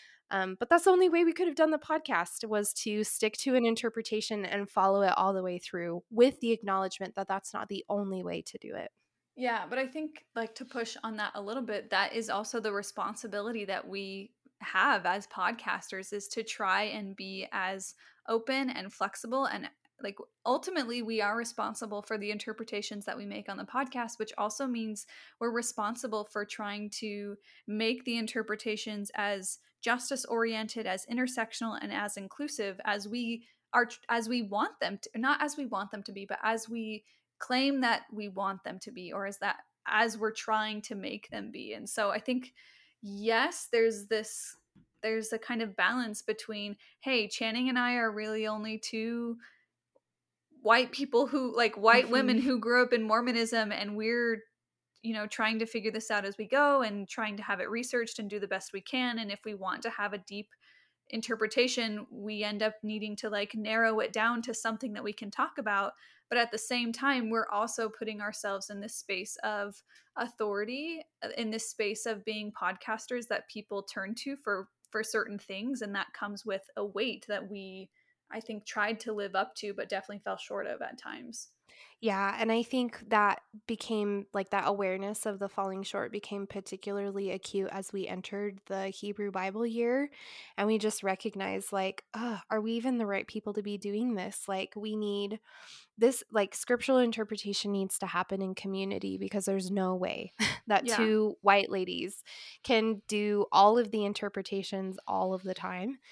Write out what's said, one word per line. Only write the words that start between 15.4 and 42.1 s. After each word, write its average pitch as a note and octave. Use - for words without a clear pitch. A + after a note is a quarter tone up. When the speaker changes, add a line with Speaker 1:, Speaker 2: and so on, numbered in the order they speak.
Speaker 2:
is G3+
to A3+
try G3
and G#3
be F#3+
as F#3+
open B3+
and F#3+
flexible. A#3
And, -
like, G3+
ultimately, B3+
we A3
are G#3
responsible A3
for A3
the G#3
interpretations G#3+
that -
we G3+
make G3+
on G3
the G3
podcast, B3
which A3
also G#3+
means A3
we're A#3
responsible A3+
for G#3
trying G#3
to G#3
make A3+
the A#3
interpretations A3
as G3+
justice-oriented, A3+
as F#3+
intersectional, A#3
and G#3
as G3+
inclusive G3
as G#3
we A#3
are, A#3+
as A#3
we A#3+
want G#3+
them G3
to, -
not C4
as D4
we C#4+
want G3+
them G3+
to G3+
be, G3
but -
as A3
we A3
claim C4+
that A#3
we G#3
want F#3+
them -
to G3+
be, F3+
or G3
as G3
that, -
as A3
we're A3
trying G#3+
to A3
make G3
them G#3+
be. -
And -
so G#3